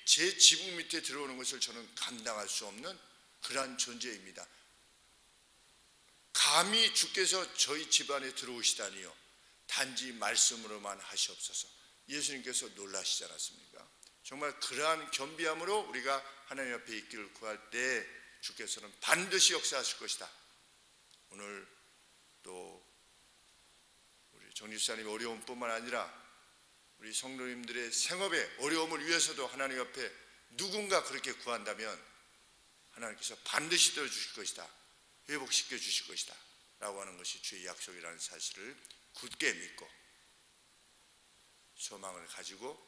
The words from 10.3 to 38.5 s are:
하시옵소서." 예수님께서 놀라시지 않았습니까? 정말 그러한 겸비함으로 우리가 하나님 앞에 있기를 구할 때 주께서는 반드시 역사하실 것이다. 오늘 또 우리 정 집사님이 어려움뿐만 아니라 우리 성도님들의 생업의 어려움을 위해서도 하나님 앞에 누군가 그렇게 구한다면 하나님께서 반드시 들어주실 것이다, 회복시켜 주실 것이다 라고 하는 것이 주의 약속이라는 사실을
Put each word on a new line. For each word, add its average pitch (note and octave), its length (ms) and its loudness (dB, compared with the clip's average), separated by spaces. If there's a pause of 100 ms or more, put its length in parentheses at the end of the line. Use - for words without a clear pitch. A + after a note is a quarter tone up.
하시옵소서." - 680 -4 (380)
예수님께서 C3+ 640 -2
놀라시지 F#2+ 540 -4
않았습니까? - 640 -10 (360)
정말 C#3+ 360 -6
그러한 D3+ 500 0
겸비함으로 D#3+ 800 -2
우리가 C3 340 0 (240)
하나님 C3+ 280 -4
앞에 A2+ 240 -8
있기를 G#2 340 -10
구할 A2 380 -8
때 A#2+ 360 0 (360)
주께서는 G#2+ 580 -6
반드시 F3+ 540 6
역사하실 C#3+ 440 0
것이다. - 320 -4 (1000)
오늘 G2+ 360 -12 (760)
또 F2+ 440 -14 (1500)
우리 - 200 -20
정 G#2+ 180 -10
집사님이 A2 380 0
어려움뿐만 A#2 600 -4
아니라 A2+ 540 -4 (760)
우리 A2 140 -14
성도님들의 B2 800 -4
생업의 E3 680 0
어려움을 D#3 460 0
위해서도 D#3 400 4
하나님 C3 340 -2
앞에 B2 320 -4 (380)
누군가 F#3+ 540 0
그렇게 C3+ 280 -4
구한다면 G#2+ 720 -6 (880)
하나님께서 A2+ 520 -8
반드시 D#3+ 500 6
들어주실 C#3 400 -2
것이다, F#2 340 -6 (600)
회복시켜 C3+ 480 0
주실 - 300 0
것이다 - 280 -6 (440)
라고 G2+ 220 -6
하는 G2 160 -12
것이 F2+ 260 -6
주의 F#2 240 -8
약속이라는 E2+ 520 -10
사실을 F#2+ 580 -8 (380)